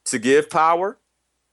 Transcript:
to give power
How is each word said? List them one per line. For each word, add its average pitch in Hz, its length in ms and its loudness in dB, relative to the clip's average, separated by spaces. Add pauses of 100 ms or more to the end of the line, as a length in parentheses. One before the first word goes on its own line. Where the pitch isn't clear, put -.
to 127 140 -6
give 143 320 0
power 170 480 0 (540)